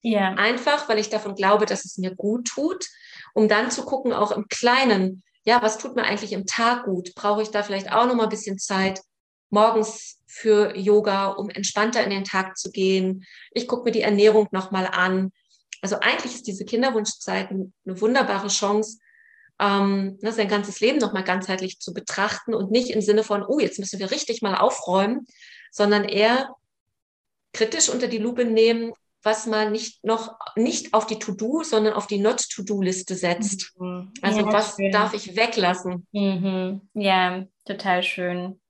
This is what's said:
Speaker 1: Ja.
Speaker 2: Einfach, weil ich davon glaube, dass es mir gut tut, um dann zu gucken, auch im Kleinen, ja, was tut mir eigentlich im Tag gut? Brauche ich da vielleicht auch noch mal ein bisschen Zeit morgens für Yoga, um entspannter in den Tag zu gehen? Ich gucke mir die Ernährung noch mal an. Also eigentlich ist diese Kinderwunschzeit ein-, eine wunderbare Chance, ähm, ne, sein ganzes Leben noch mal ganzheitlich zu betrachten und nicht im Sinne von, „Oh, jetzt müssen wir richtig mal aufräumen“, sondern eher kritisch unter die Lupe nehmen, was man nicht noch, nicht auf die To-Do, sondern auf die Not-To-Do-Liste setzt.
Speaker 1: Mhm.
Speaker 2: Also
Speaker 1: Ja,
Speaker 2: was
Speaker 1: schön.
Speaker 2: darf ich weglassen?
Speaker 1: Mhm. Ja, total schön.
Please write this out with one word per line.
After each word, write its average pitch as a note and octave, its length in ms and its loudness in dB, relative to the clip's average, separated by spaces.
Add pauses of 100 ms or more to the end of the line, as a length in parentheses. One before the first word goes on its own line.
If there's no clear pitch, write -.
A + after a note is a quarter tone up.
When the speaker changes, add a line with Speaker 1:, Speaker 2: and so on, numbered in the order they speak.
Speaker 1:
Ja. G3+ 320 0
Speaker 2:
Einfach, B3 540 0
weil A3 100 2
ich G#3+ 120 -2
davon G#3 240 -4
glaube, G3+ 320 4
dass G3 180 -4
es - 140 -12
mir F#3 160 -4
gut A#3 340 -2
tut, E4 380 -4 (480)
um G#3+ 140 6
dann G#3+ 220 2
zu - 140 -6
gucken, B3+ 280 -2
auch G#3 200 0
im G#3 160 -4
Kleinen, A3 760 2 (220)
ja, A#3+ 180 4
was G#3+ 160 0
tut B3+ 180 -8
mir A3+ 80 0
eigentlich G#3 280 -4
im F#3+ 140 -6
Tag A#3+ 380 0
gut? F3+ 300 -4
Brauche G#3 280 0
ich G#3+ 80 -4
da G#3 120 -2
vielleicht G3 300 -6
auch A#3 140 4
noch B3 80 2
mal A#3 100 2
ein G#3 40 0
bisschen G3 300 -6
Zeit F#3+ 420 -2 (500)
morgens A3 760 2
für G#3 500 2
Yoga, G3 520 4
um G3 220 -6
entspannter G#3+ 520 -2
in G3 80 -2
den G3 140 -2
Tag F#3+ 320 -4
zu F#3+ 140 -10
gehen? F#3+ 540 0 (280)
Ich A#3+ 160 -4
gucke B3 160 -4
mir A3 80 2
die A3 100 0
Ernährung G#3 480 6
noch F#3+ 200 -4
mal F#3 160 0
an. F#3+ 460 0 (500)
Also G3 180 -2
eigentlich B3 340 0
ist - 120 -14
diese F#3+ 180 -8
Kinderwunschzeit G#3 880 -2
ein-, F#3+ 220 -6 (140)
eine F#3 140 -8
wunderbare G#3 480 2
Chance, G#3 500 -2 (600)
ähm, G3 600 0
ne, G#3+ 120 -4
sein G#3+ 160 0
ganzes G3+ 320 -2
Leben C4+ 180 2
noch - 140 0
mal F#3+ 120 -4
ganzheitlich F#3 540 -4
zu F3+ 160 -12
betrachten G#3+ 600 -4
und G3 160 -2
nicht B3 200 2
im A3 100 0
Sinne G#3 220 4
von, G#3 240 -2
„Oh, C#4+ 120 0
jetzt G#3 200 0
müssen G3 200 -8
wir G3 120 -6
richtig A#3+ 320 -4
mal F#3+ 140 2
aufräumen“, G#3 680 2 (440)
sondern G#3 340 4
eher A#3 500 2 (1000)
kritisch - 360 0
unter B3 200 -2
die A3+ 100 -4
Lupe A#3+ 260 0
nehmen, A3+ 480 2 (300)
was G#3+ 240 0
man G#3+ 260 0
nicht - 320 -8
noch, A3 320 -2 (200)
nicht - 380 0
auf A3 120 2
die A3 120 -6
To-Do, A3+ 440 -4
sondern G#3+ 320 2
auf G3+ 120 -4
die G3+ 120 -2
Not-To-Do-Liste G3 960 -2
setzt. F#3 640 -2
Speaker 1:
Mhm. F3+ 340 -10 (100)
Speaker 2:
Also G3+ 240 2
Speaker 1:
Ja, G#3+ 60 2
Speaker 2:
was G#3+ 240 2
Speaker 1:
schön. G3 160 0
Speaker 2:
darf G#3 220 2
ich G3 220 -8
weglassen? F#3 760 0
Speaker 1:
Mhm. F#3+ 840 -2
Ja, F#3 500 2 (200)
total F#3+ 380 0
schön. F3+ 680 -6